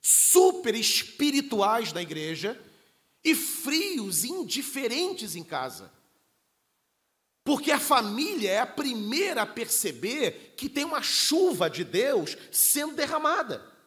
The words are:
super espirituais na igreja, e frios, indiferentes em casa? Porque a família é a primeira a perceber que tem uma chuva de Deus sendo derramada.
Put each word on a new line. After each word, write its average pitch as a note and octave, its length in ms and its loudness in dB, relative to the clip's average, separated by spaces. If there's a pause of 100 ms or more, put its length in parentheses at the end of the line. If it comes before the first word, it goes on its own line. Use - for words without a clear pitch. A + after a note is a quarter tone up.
super F4+ 720 6
espirituais A3+ 1200 0
na F3 80 -4
igreja, D#3+ 600 -6 (640)
e D#4+ 100 6
frios, C#4 880 -2
indiferentes C4+ 1120 -4
em E3+ 80 -10
casa? B2+ 480 -8 (1500)
Porque D4 300 2
a D4 80 4
família B3+ 680 0
é G3 100 2
a B3 60 0
primeira C4 760 -2
a G3+ 40 0
perceber G#3+ 1080 -4
que C4+ 120 -8
tem C#4+ 160 -2
uma - 180 -4
chuva D#4 680 2
de D#3+ 120 -6
Deus G3+ 540 0 (160)
sendo D4 420 2
derramada. D4+ 720 -2 (200)